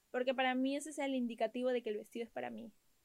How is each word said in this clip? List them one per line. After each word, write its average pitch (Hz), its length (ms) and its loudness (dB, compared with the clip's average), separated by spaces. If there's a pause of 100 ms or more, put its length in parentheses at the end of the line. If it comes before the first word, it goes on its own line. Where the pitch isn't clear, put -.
(120)
Porque 254 220 2
para 254 220 4
mí 262 200 2
ese 294 140 -4
es 302 100 -6
el 277 160 2
indicativo 240 540 0
de 247 120 2
que 226 80 -4
el 208 80 -2
vestido 233 280 -8
es 226 60 -14
para 247 180 -6
mí. 226 240 -12 (320)